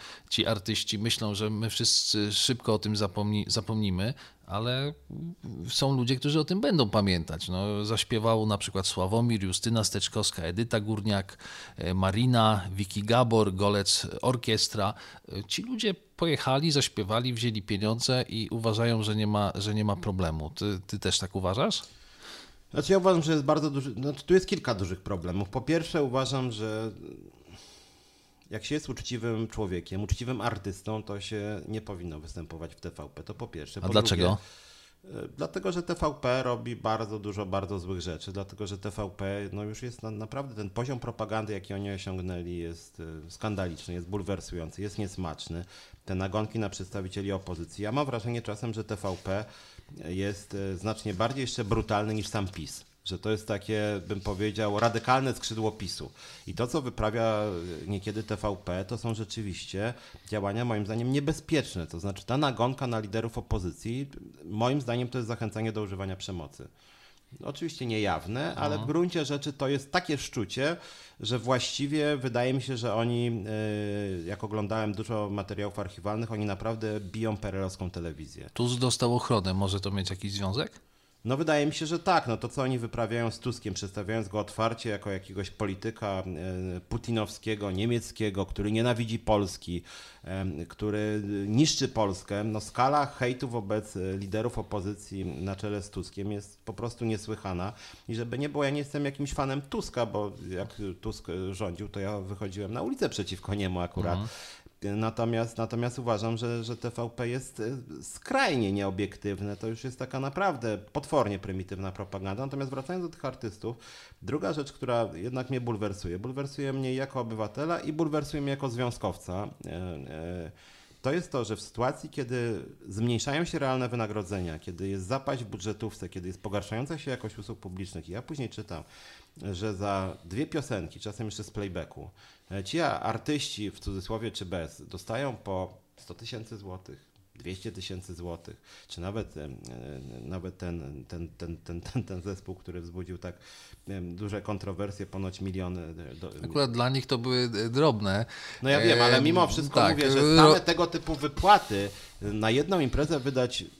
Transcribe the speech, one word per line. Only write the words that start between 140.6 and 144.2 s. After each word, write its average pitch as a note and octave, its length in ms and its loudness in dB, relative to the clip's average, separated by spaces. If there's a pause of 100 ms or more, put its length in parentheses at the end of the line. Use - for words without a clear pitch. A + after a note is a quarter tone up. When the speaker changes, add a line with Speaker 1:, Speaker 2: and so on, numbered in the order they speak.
Speaker 2:
ten, E2+ 200 -8
ten, E2 280 -8
ten, E2+ 240 -8
ten, G2+ 240 -4
ten F#2 180 -8
zespół, F#2+ 320 -8
który F2 260 -12
wzbudził E2+ 380 -8
tak, F2 160 -8 (540)
em, F2 280 -6
duże G2+ 260 -4